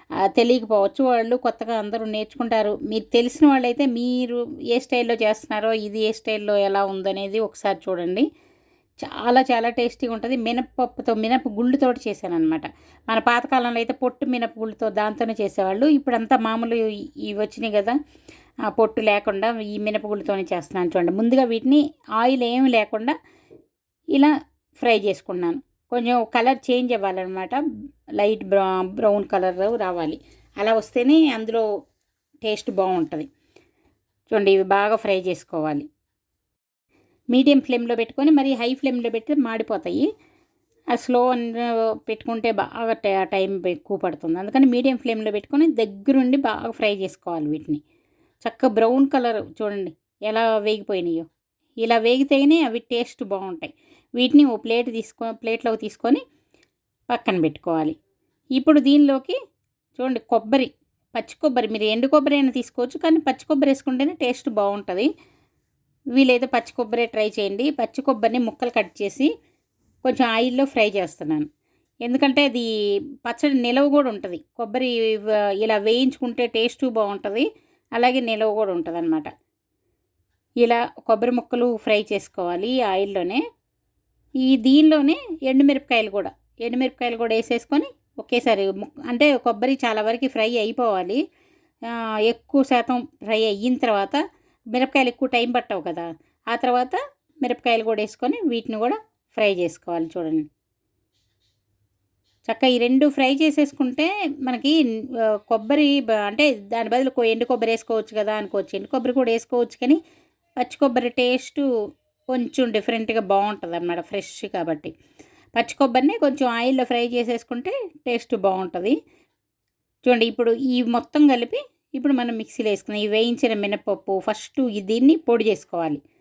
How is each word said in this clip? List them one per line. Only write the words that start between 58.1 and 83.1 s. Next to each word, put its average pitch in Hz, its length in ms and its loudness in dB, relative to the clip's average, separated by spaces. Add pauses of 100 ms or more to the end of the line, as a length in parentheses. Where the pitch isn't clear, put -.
ఇప్పుడు 285 300 4
దీనిలోకి 277 640 2 (540)
చూడండి 247 200 -4
కొబ్బరి, 226 520 0 (420)
పచ్చి 226 280 -8
కొబ్బరి, 247 260 0
మీరు 214 160 -4
ఎండు 220 220 0
కొబ్బరి 285 280 4
అయినా 269 160 4
తీసుకోవచ్చు, 247 480 -4
కానీ 320 200 4
పచ్చి - 300 -2
కొబ్బరి 285 220 4
వేసుకుంటేనే 269 420 0
టేస్ట్ 254 360 -4
బాగుంటది. 202 640 -2 (920)
వీలైతే 254 400 4
పచ్చి 247 300 -4
కొబ్బరే 233 300 -2
ట్రై 214 220 0
చేయండి. 208 420 -2
పచ్చి 262 320 -6
కొబ్బరిని 233 360 0
ముక్కలు 240 320 -2
కట్ 208 320 -4
చేసి 269 380 0 (600)
కొంచెం 247 260 2
ఆయిల్లో 247 360 2
ఫ్రై 226 260 2
చేస్తున్నాను. 160 560 -4 (540)
ఎందుకంటే 269 440 2
అది 220 540 0 (280)
పచ్చడి 269 280 0
నిలవ 254 340 2
కూడా 277 200 4
ఉంటది. 185 360 -8 (120)
కొబ్బరి 226 600 -2
వ-, 208 380 0
ఇలా 220 220 0
వేయించుకుంటే 240 680 0
టేస్ట్ 233 380 -2
బాగుంటది, 220 680 -2 (400)
అలాగే 247 280 2
నిలవ 220 340 0
కూడా 208 180 0
ఉంటదన్నమాట. 165 520 -2 (1300)
ఇలా 233 280 4
కొబ్బరి 233 460 0
ముక్కలు 240 460 0
ఫ్రై 214 360 2
చేసుకోవాలి 185 560 -4
ఈ 254 120 0
ఆయిల్లోనే. 196 640 -2 (920)